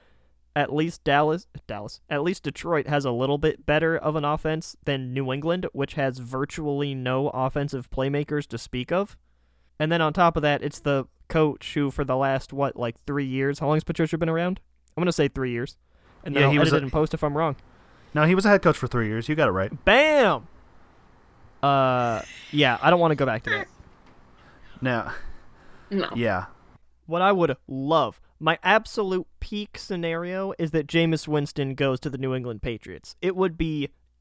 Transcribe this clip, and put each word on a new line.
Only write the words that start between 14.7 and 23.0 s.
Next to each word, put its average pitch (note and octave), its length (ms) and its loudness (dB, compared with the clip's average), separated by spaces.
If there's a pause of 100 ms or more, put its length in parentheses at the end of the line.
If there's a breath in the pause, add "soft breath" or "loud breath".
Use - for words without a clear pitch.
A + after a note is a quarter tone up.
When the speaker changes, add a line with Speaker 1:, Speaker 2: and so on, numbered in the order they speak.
Speaker 1:
I'm - 40 0
gonna E3+ 100 2
say D3 180 2
three C3 220 -4
years. A#2+ 260 -6 (460 soft breath)
And C#3+ 120 -4
then D3 60 6
Speaker 2:
Yeah, C#3 60 8
Speaker 1:
I'll C#3+ 60 4
Speaker 2:
he D3 60 6
was D#3+ 100 6
Speaker 1:
edit C3+ 40 2
Speaker 2:
a D#3 40 6
Speaker 1:
it C#3+ 60 0
and C3 80 -6
post D3+ 220 0
if D#3 100 -6
I'm D3 140 -2
wrong. D#3 180 0 (580 soft breath)
Speaker 2:
No, D3+ 120 4
he F3+ 100 6
was F#3+ 100 4
a G#3 40 6
head G3 140 6
coach D#3 140 4
for C3 100 -4
three A#2 200 0
years. A2+ 220 -4
You D3+ 60 0
got D3 120 4
it G2 40 2
right. F#2+ 340 -2
Speaker 1:
Bam! A#3+ 640 4 (1120)
Uh, B2+ 600 2 (300)
yeah, C#3 300 4
I D3 80 6
don't F3 100 6
wanna D#3+ 160 4